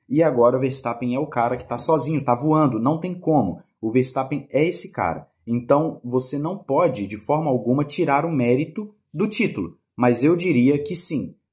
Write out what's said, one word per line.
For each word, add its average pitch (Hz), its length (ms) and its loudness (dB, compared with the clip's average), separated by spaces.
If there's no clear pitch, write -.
e 147 160 0
agora 127 360 2
o - 20 0
Verstappen 123 540 -4
é 131 40 -4
o 151 80 -4
cara 123 300 -2
que 127 100 -16
tá 120 120 -6
sozinho, 156 440 0
tá 127 120 4
voando, 147 440 2
não 147 220 0
tem 180 180 -6
como. 117 440 0
O 113 100 -2
Verstappen 127 600 0
é 135 120 2
esse - 300 0
cara. 80 340 -4
Então, 127 580 0
você 127 340 0
não 175 200 -4
pode, 135 480 0
de 104 100 -10
forma 151 320 -2
alguma, 123 340 0
tirar 147 440 0
o 170 40 -4
mérito 135 640 -2
do 185 120 0
título. 185 520 -2
Mas 123 260 2
eu 165 140 4
diria 143 460 2
que 180 120 -8
sim, 117 400 -2